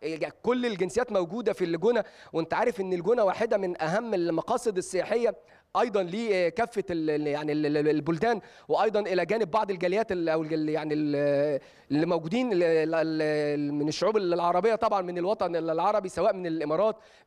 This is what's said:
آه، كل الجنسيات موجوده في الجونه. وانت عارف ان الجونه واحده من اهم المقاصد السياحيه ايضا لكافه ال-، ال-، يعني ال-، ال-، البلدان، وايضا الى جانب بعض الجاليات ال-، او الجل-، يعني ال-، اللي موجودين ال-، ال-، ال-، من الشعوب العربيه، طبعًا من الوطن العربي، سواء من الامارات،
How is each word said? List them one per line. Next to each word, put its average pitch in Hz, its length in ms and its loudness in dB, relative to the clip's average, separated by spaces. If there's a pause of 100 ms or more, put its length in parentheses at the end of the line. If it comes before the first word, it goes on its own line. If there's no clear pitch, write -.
آه، 156 280 -6 (100)
كل 247 240 0
الجنسيات 208 460 -2
موجوده 196 400 -2
في 180 120 -4
الجونه. 185 400 0 (280)
وانت 160 220 -4
عارف 220 260 0
ان 190 120 -4
الجونه 202 320 2
واحده 214 320 2
من 185 260 -4
اهم 208 320 -2
المقاصد 180 600 -2
السياحيه 185 600 0 (440)
ايضا 214 220 2
لكافه 190 880 0
ال-، 160 200 -2
ال-، 151 160 0
يعني 147 260 -2
ال-، 151 140 0
ال-، 147 220 2
البلدان، 170 520 0 (280)
وايضا 196 320 2
الى 185 260 0
جانب 202 240 -2
بعض 214 200 0
الجاليات 190 420 0
ال-، 170 160 0
او 160 140 0
الجل-، 156 260 -2
يعني 151 260 -2
ال-، 143 640 0 (300)
اللي 151 160 2
موجودين 180 460 0
ال-، 180 100 2
ال-، 165 320 2
ال-، 151 800 0
من 147 160 -2
الشعوب 190 280 0
العربيه، 175 580 2
طبعًا 214 280 2
من 175 160 -6
الوطن 180 380 0
العربي، 175 520 0
سواء 190 260 2
من 185 120 -6
الامارات، 165 500 0 (300)